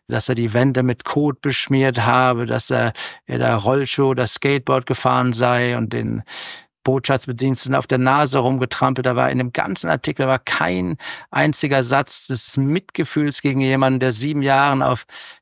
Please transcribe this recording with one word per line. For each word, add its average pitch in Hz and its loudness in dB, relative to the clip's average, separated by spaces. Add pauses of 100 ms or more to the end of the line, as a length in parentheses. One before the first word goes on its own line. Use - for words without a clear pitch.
dass 117 -2
er 123 2
die 113 -2
Wände 127 2
mit 123 -2
Kot 147 -2
beschmiert 135 0
habe, 123 2
dass 117 -2
er, 117 0 (340)
er 120 -6
da 120 2
Rollschuh 131 0
oder 123 0
Skateboard 135 0
gefahren 127 0
sei 123 0
und 113 -4
den 113 -4 (640)
Botschaftsbediensteten 131 0
auf 135 -2
der 135 2
Nase 135 2
rumgetrampelt. 127 0
Da 123 2
war 127 2
in 135 0
dem 123 -2
ganzen 180 -2
Artikel 143 0
war 131 2
kein - -2 (340)
einziger 143 2
Satz 135 0
des - -2
Mitgefühls 147 -2
gegen 139 0
jemanden, 131 2
der 131 2
sieben 143 -2
Jahren 135 2
auf 127 0 (360)